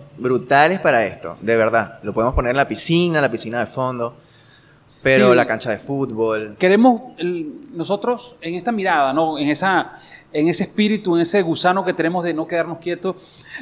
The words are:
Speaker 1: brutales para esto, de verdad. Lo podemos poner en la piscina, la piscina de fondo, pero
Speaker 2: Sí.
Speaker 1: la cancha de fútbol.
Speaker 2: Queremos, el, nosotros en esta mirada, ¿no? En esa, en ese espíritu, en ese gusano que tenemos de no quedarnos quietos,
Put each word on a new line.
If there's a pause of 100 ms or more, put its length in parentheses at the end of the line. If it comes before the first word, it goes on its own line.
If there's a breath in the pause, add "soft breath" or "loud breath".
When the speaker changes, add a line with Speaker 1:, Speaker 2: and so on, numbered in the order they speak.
(160)
Speaker 1:
brutales
para
esto,
de
verdad.
Lo
podemos
poner
en
la
piscina,
la
piscina
de
fondo, (880 soft breath)
pero
Speaker 2:
Sí.
Speaker 1:
la
cancha
de
fútbol.
Speaker 2:
Queremos, (160)
el, (200)
nosotros
en
esta
mirada,
¿no?
En
esa, (380 loud breath)
en
ese
espíritu,
en
ese
gusano
que
tenemos
de
no
quedarnos
quietos, (460 loud breath)